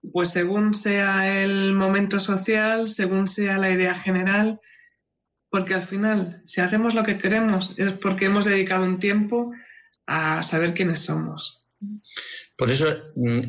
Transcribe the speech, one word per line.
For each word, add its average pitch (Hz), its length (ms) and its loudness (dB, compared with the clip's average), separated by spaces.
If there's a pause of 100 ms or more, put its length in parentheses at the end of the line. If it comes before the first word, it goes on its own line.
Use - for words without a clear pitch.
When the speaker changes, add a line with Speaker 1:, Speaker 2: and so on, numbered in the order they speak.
(120)
Speaker 1:
pues 175 180 0
según 202 440 2
sea 196 680 0
el 196 320 2
momento 196 460 2
social, 220 680 0
según 190 380 0
sea 196 320 0
la 190 120 2
idea 185 240 2
general, 196 640 0 (920)
porque 190 240 -2
al 180 80 -2
final, 196 640 -2
si - 160 -4
hacemos 214 340 2
lo 220 100 2
que 208 120 0
queremos, 208 640 0
es 190 160 0
porque 190 320 0
hemos 202 180 4
dedicado 190 400 2
un 185 140 0
tiempo 208 540 0 (540)
a 156 360 -2
saber 170 320 0
quiénes 170 260 0
somos. 160 680 -6 (920)
Speaker 2:
Por 120 140 0
eso, 139 160 2 (300)
mm, 120 320 0